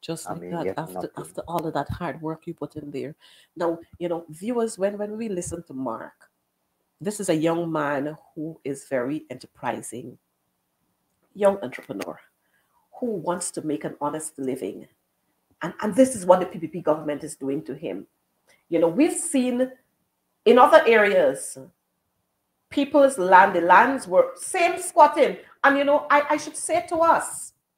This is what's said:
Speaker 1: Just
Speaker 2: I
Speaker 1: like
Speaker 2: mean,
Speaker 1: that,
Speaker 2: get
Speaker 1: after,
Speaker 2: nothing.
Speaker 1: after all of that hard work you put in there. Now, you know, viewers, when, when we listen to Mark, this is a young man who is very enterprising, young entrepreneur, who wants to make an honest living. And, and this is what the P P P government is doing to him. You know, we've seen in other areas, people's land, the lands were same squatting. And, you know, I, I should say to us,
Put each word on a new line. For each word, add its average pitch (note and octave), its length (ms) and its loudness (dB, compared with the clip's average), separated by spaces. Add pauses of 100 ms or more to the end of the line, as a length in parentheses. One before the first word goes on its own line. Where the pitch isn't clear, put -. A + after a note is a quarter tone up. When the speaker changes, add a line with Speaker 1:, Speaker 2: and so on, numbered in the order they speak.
Speaker 1:
Just - 280 -12
Speaker 2:
I F#2 60 -10
Speaker 1:
like F2 80 -12
Speaker 2:
mean, F2+ 100 -12
Speaker 1:
that, E3+ 100 -6
Speaker 2:
get - 160 -6
Speaker 1:
after, D#3+ 160 -10
Speaker 2:
nothing. - 220 -8
Speaker 1:
after - 320 -14
all E3 180 -6
of D#3 80 -8
that C#3+ 140 -4
hard D#3+ 340 -8
work D#3 240 -10
you E3+ 80 -12
put - 220 -12
in D3 160 -14
there. C3+ 240 -10 (400)
Now, E3+ 240 -4 (180)
you F3 100 -6
know, E3+ 200 -6
viewers, A3 500 -6
when, G3+ 180 -2
when G#3 200 -8
we A3+ 120 -8
listen F3 360 -8
to C3+ 100 -18
Mark, B2+ 560 -10 (720)
this G3 180 -6
is F#3+ 100 -6
a E3 60 2
young E3 380 0
man D3 440 -4 (200)
who D#3+ 260 -12
is C#3 220 -10
very C3+ 440 -4
enterprising, - 920 -10 (1160)
young G3 300 4
entrepreneur, - 560 -10 (720)
who - 140 -8
wants F3+ 440 -4
to - 120 -10
make D3+ 200 -6
an D3+ 180 -8
honest D3+ 380 -6
living. B2 480 -8 (760)
And, E3+ 200 -8
and G#3 140 -2
this C4 180 6
is F#3 100 -10
what F#3 140 6
the F3+ 80 -2
P - 140 -12
P D#3+ 80 -8
P E3+ 120 -8
government D3+ 440 -2
is D3+ 100 -12
doing C#3 300 -6
to C3 100 -10
him. G2+ 320 -10 (640)
You E3 100 0
know, E3+ 100 4
we've C#4+ 300 2
seen B3+ 540 -2 (720)
in A#3+ 160 8
other - 260 8
areas, F#3 720 2 (1120)
people's C#4 480 4
land, F#3 380 6
the E3+ 60 2
lands G3+ 480 6
were F3 260 4
same F4+ 460 -2
squatting. D4 580 4 (240)
And, C#4 160 4
you C#4+ 60 0
know, D4 260 2
I, D4 200 4
I D4+ 60 2
should D4+ 200 -10
say E4+ 320 -2
to F4 80 -4
us, - 560 -2 (260)